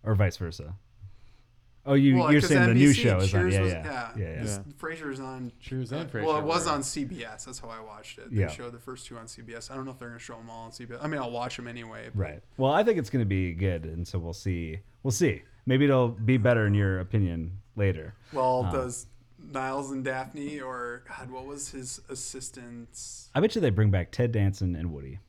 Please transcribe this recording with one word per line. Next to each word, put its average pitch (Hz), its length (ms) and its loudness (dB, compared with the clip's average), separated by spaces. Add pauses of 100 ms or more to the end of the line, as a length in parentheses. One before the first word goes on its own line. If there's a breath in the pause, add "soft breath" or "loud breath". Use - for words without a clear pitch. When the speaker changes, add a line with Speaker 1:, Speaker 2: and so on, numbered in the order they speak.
Speaker 1:
Or 110 120 4
vice 98 220 4
versa. 82 380 -8 (1120 soft breath)
Oh, 139 80 4
you, 139 240 10
Speaker 2:
well, 147 120 6
Speaker 1:
you're 147 120 10
Speaker 2:
'cause - 80 4
Speaker 1:
saying 123 180 8
the 117 60 6
new 139 140 10
Speaker 2:
N - 20 10
B - 20 8
C - 100 4
Speaker 1:
show 101 160 6
is 95 160 4
on. 95 60 6
Speaker 2:
Cheers 92 140 4
Speaker 1:
Yeah, 95 80 6
Speaker 2:
was, 92 100 2
Speaker 1:
yeah. 80 120 -6
Speaker 2:
yeah. - 320 -6
Speaker 1:
Yeah, 82 180 -6
yeah. 76 80 -6
Speaker 2:
This 104 240 -4
Speaker 3:
Yeah. 147 120 -16
Speaker 2:
Frasier's 160 420 -8
on. 131 400 -10
Speaker 3:
Cheers 131 320 -6
and 156 200 -8
Speaker 2:
Well, 113 120 -2
Speaker 3:
Frasier 156 160 2
Speaker 2:
it 147 40 -4
was 165 220 0
Speaker 3:
were 156 60 0
Speaker 2:
on 143 100 -2
C 139 220 -4
B 131 200 -10
S. 107 220 -14
That's 127 120 -14
how 117 100 -14
I 113 120 -12
watched 107 380 -18
it. - 120 -16
They 104 120 2
Speaker 1:
Yeah. 82 60 0
Speaker 2:
showed 120 240 -10
the 120 60 -18
first 127 280 -14
two 123 100 -14
on 113 120 -16
C - 120 -18
B 117 140 -16
S. 117 160 -14
I 135 60 -12
don't 135 100 -8
know 131 60 -10
if 127 60 -18
they're 120 100 -14
gonna 117 100 -16
show 117 200 -16
'em 113 120 -18
all 113 160 -14
on 117 60 -16
C 127 120 -16
B 120 100 -12
S. 120 80 -12
I 147 40 -6
mean, 151 140 -4
I'll 120 100 -4
watch 120 280 -6
'em 120 80 -10
anyway, 117 480 -12
but 101 60 0
Speaker 1:
Right. 78 220 -4 (160)
Well, 131 140 2
I 185 120 4
think 220 140 4
it's 127 100 -4
gonna 123 160 0
be 92 300 0
good, 85 320 0
and 82 200 -6
so - 120 -4
we'll 82 160 -6
see. 85 460 -6 (220)
We'll 135 80 -2
see. 123 320 2 (220 soft breath)
Maybe 131 220 4
it'll 131 220 6
be 113 280 2
better 117 300 4
in 101 80 4
your 95 260 2
opinion 90 520 0 (240)
later. 92 380 -2 (180)
Speaker 2:
Well, 127 340 2
Speaker 1:
Um, 165 80 0
Speaker 2:
does 123 320 -4 (320)
Niles 135 520 -6
and 131 140 -6
Daphne, 139 560 -6
or, 123 480 -8
God, 127 220 -12
what 131 160 -12
was 143 240 -10
his 131 300 -12 (100)
assistant's? - 1200 -14
Speaker 1:
I 135 60 2
bet 220 140 2
you 226 80 0
they 131 80 4
bring 104 200 4
back 90 220 0
Ted 120 200 0
Danson 98 440 0
and 82 160 -4
Woody. 69 260 -12 (100)